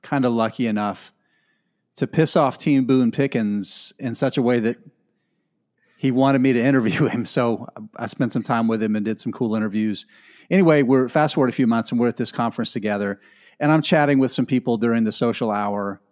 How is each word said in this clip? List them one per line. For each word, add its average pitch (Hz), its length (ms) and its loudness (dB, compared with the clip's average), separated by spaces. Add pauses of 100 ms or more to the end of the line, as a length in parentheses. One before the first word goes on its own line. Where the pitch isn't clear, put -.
kinda 135 260 -2
lucky 117 380 0
enough 104 480 -4 (800)
to - 120 -4
piss - 300 0
off 143 220 2
Team 139 260 2
Boone 123 280 2
Pickens 104 840 -4
in 123 160 -6
such 131 220 -2
a 139 60 0
way 120 180 2
that 113 160 -2 (1200)
he 135 140 0
wanted 135 300 4
me 131 120 4
to 120 80 2
interview 127 460 2
him. 117 180 -4
So 117 420 -2 (300)
I 113 120 -10
spent 120 260 -4
some 120 80 -2
time 117 260 0
with 113 140 0
him 107 120 0
and 107 120 -2
did 110 140 -4
some 117 120 -6
cool 113 220 -2
interviews. 107 500 -4 (460)
Anyway, 165 320 6
we're 131 260 2
fast 151 280 0
forward 127 120 2
a 117 40 -4
few 127 160 2
months 113 240 0
and 120 80 -2
we're 120 80 2
at 113 80 -4
this 113 160 -6
conference 117 400 -4
together. 101 480 -4 (380)
And 147 140 2
I'm 160 80 4
chatting 147 380 2
with 131 140 2
some 139 120 -2
people 123 320 0
during 117 280 0
the 107 80 -2
social 117 380 -2
hour. 101 600 -4